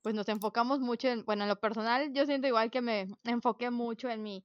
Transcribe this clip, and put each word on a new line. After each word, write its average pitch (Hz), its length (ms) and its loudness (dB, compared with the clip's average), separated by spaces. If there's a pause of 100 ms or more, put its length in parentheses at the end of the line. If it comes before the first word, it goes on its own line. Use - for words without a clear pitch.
pues, 214 140 -2
nos 214 160 -2
enfocamos 233 500 0
mucho 240 280 0
en, 233 180 -2
bueno, 208 160 0
en 202 80 0
lo 202 100 0
personal, 226 540 0
yo 277 100 4
siento 277 240 0
igual 226 220 4
que 254 100 -2
me 220 260 0 (180)
enfoqué 233 440 0
mucho 240 400 -4
en 220 140 -6
mi 196 220 -8